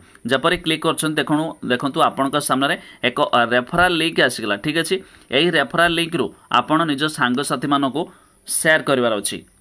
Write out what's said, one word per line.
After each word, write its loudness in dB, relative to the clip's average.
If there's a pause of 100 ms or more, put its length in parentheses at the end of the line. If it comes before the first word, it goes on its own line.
(260)
ଯେପରି 2
କ୍ଲିକ୍ -4
କରୁଛନ୍ତି, 0
ଦେଖନ୍ତୁ, -2
ଦେଖନ୍ତୁ, -2
ଆପଣଙ୍କ 0
ସାମ୍ନାରେ 0 (260)
ଏକ, 0
ଅ, 4
ରେଫରାଲ 2
ଲିଙ୍କ 0
ଆସିଗଲା। 0
ଠିକ୍ -2
ଅଛି, -2 (260)
ଏହି 2
ରେଫରାଲ 2
ଲିଙ୍କରୁ -2 (180)
ଆପଣ 2
ନିଜ -2
ସାଙ୍ଗସାଥିମାନଙ୍କୁ -2 (380)
ସେୟାର 2
କରିବାର 2
ଅଛି। -6 (160)